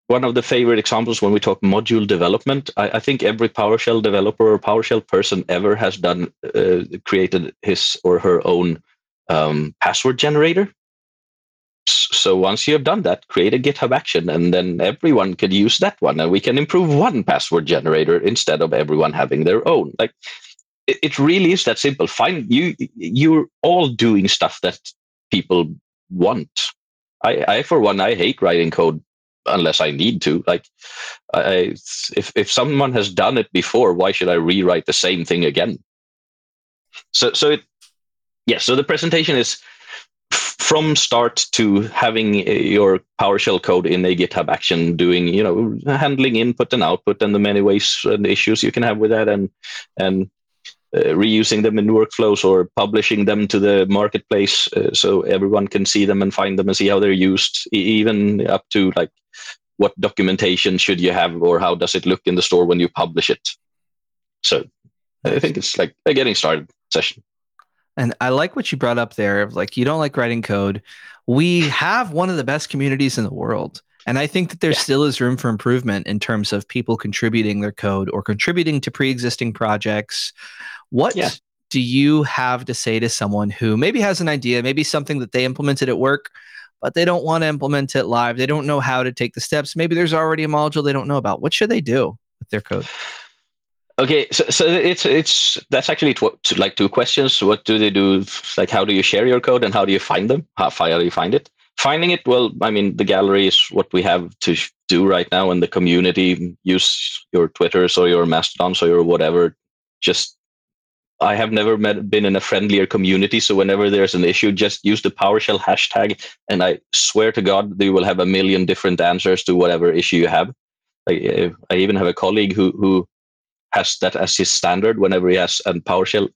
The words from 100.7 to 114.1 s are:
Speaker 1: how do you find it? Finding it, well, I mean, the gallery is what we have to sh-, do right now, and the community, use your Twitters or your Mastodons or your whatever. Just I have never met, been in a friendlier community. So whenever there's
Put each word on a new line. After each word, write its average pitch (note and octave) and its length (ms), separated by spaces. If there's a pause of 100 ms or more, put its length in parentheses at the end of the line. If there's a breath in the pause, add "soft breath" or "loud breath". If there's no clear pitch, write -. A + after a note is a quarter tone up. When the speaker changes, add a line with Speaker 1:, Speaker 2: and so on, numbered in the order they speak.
Speaker 1:
how E2+ 80
do F2 60
you F2 60
find F2 220
it? - 160 (280)
Finding D#3+ 340
it, F3 160
well, B2 240 (100)
I A2+ 100
mean, G2+ 260
the G#2 80
gallery G2 420
is - 240
what - 220
we F#2 100
have F2+ 360
to F2 160
sh-, - 160 (180)
do F#2 180
right F#2 240
now, F#2 180
and F2+ 140
the F2 40
community, F2+ 960
use - 680
your E2+ 160
Twitters F2+ 500
or F2 120
your F2 160
Mastodons F2 580
or E2+ 40
your E2+ 140
whatever. E2+ 540 (460)
Just - 360 (840)
I G#2 140
have A2 160
never G#2+ 260
met, G#2 320
been G#2 160
in G2 100
a F#2+ 60
friendlier G2+ 440
community. F#2+ 540
So G#2+ 160
whenever G2 340
there's G2 260